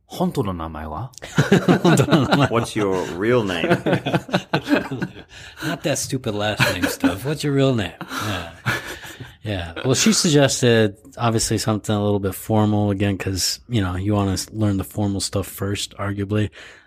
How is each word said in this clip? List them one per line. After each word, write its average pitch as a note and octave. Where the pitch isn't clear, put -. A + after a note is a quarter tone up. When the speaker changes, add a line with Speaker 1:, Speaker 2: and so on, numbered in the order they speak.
Speaker 1:
"Honto E3+
no G2+
namae D#2+
wa?" D#2+
Speaker 2:
<laughs> D#3+
Speaker 3:
What's A2+
your F#2+
real A2+
name? F2+
Speaker 2:
<laughs> F3
Not E3
that C#3
stupid B2
last G#2
name F2+
stuff. F#2+
What's D3
your D3
real C3+
name? F#2+
Yeah. F2
Yeah. F2
Well, B2+
she -
suggested, B2+
obviously, A2+
something G#2+
a G#2
little G#2
bit F#2+
formal G#2
again, G2+
'cause, F#2
you A#2+
know, F2+
you G2
wanna G2
s-, -
learn G#2
the F#2+
formal G2+
stuff -
first, -
arguably. G2+